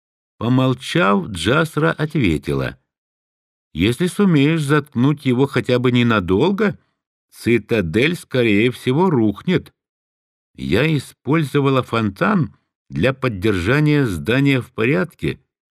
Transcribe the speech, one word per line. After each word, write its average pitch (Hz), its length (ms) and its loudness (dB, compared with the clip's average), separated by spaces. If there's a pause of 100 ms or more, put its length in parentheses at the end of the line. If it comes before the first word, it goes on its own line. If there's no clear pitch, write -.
(380)
Помолчав, 131 880 0
Джасра 147 640 0
ответила. 73 840 -2 (960)
«Если 110 340 0
сумеешь 165 560 2
заткнуть 143 640 -2
его 127 200 2
хотя 123 320 0
бы 123 140 0
ненадолго, 120 840 0 (520)
цитадель, 113 840 -2
скорее 117 540 0
всего, 139 400 -2
рухнет. 123 640 -2 (800)
Я 104 420 0
использовала 135 840 -2
фонтан 123 720 -2 (340)
для 90 240 0
поддержания 123 920 0
здания 120 540 0
в - 120 -12
порядке». 147 680 -4 (320)